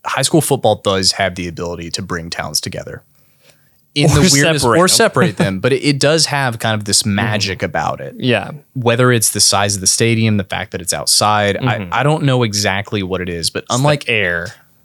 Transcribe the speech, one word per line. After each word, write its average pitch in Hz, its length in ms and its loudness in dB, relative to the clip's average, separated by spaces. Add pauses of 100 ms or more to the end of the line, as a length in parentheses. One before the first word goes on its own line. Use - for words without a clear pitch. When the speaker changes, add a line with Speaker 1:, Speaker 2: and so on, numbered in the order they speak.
Speaker 1:
high - 180 -2
school 156 180 2
football 120 420 0
does 98 300 0
have 92 240 -2
the 90 100 -6
ability 87 460 -8
to - 100 -8
bring 87 260 -6
towns - 320 -6
together. - 440 -10 (920)
In 147 140 4
Speaker 2:
Or 131 40 4
Speaker 1:
the 147 60 6 (120)
weirdest, 147 320 2
Speaker 2:
separate 117 120 4
Speaker 1:
or 160 40 6
Speaker 2:
them. 180 80 6
Speaker 1:
separate 127 480 2
them, 95 240 0
but 123 120 2
it, 135 120 0
it 143 160 2
does 151 260 2
have 135 320 -2
kind 113 160 0
of 104 100 -4
this 104 180 0
Speaker 2:
Mm-hmm. 104 120 0
Speaker 1:
magic 101 480 -2
about 85 380 -2
it. - 180 -12
Speaker 2:
Yeah. 117 320 0 (240)
Speaker 1:
Whether 123 380 2
it's 113 180 2
the - 80 -4
size 101 380 0
of 95 40 -6
the 92 60 -6
stadium, 113 500 2
the 98 60 -2
fact 90 300 -8
that 95 80 -6
it's 85 120 -6
outside, 104 640 2
Speaker 2:
Mm-hmm. - 400 -4
Speaker 1:
I, 117 60 0
I - 20 2
don't 151 220 0
know 127 180 2
exactly 101 640 -2
what 92 160 -4
it 90 80 -6
is, 85 220 -4
but - 120 -6
Speaker 2:
It's - 60 -12
the 117 80 0
Speaker 1:
unlike 143 320 0
Speaker 2:
air. 87 400 0 (360)